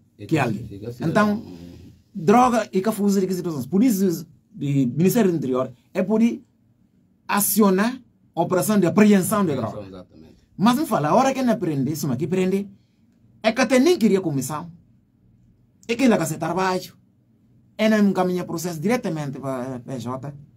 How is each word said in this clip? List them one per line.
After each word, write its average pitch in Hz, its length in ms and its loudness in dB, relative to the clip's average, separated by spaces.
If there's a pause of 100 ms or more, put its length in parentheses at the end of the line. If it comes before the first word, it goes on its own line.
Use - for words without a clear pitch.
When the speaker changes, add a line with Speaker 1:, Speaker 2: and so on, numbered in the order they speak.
(180)
Speaker 1:
E 104 80 -16
Speaker 2:
que 165 80 -4
Speaker 1:
tem 156 60 0
Speaker 2:
alguém. 117 240 -2
Speaker 1:
que 98 160 -14
ficar 113 140 -12
cidadão. - 180 -4
Speaker 2:
Então, 208 240 2 (100)
Speaker 1:
Uhum. 85 220 -18 (480)
Speaker 2:
droga 226 580 2
e 185 80 0
cafuso 202 380 0
de 185 80 0
que 190 80 -4
situações. 156 320 -6
Por 190 160 2
isso, 190 420 0 (300)
o - 40 -16
Ministério 143 720 2
do 170 80 0
Interior 127 340 -2 (220)
é 190 80 -2
por 208 180 0 (1080)
acionar 208 720 2 (360)
a 165 60 -2
operação 180 380 0
de 170 80 4
apreensão 202 580 4
de 160 60 -2
Speaker 1:
Apreensão, 113 220 -4
Speaker 2:
droga. 101 140 -14
Speaker 1:
exatamente. 90 480 -20 (220)
Speaker 2:
Mas 233 180 2
não 311 120 -2
fala, 151 220 -2
a 175 60 2
hora 269 180 2
que 262 100 -4
não 233 140 0
prende, 147 340 -2
isso 151 200 -4
aqui 127 160 -4
prende, 185 400 -2 (760)
é 226 80 2
que 240 100 -2
até 254 180 4
nem 339 180 4
queria 196 240 4
comissão. 156 500 -6 (1160)
É 233 80 -2
que 233 80 0
ele 220 140 6
quer 165 80 0
ser 147 120 -6
trabalho. 185 560 -4 (840)
É 220 100 2
não 220 120 4 (100)
encaminha 180 340 0
processo 160 360 -6
diretamente 156 600 -4
para 131 360 -8
a 123 40 -10
P 120 200 -12
J. 127 340 -10 (240)